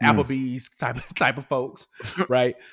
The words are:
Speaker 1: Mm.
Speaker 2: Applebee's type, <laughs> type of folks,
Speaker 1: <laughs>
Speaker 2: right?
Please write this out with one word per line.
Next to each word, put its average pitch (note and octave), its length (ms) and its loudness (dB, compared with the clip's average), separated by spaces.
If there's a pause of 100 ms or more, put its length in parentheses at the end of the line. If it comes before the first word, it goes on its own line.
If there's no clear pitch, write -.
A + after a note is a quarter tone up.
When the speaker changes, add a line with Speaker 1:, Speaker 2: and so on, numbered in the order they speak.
Speaker 1:
Mm. C#3+ 60 6
Speaker 2:
Applebee's C3 600 0 (100)
type, B2 200 -4 (100)
<laughs> - 60 -20
type C3 240 2
of C3+ 80 -12
folks, C3 400 -6 (220)
Speaker 1:
<laughs> - 200 -2
Speaker 2:
right? B2+ 260 4 (180)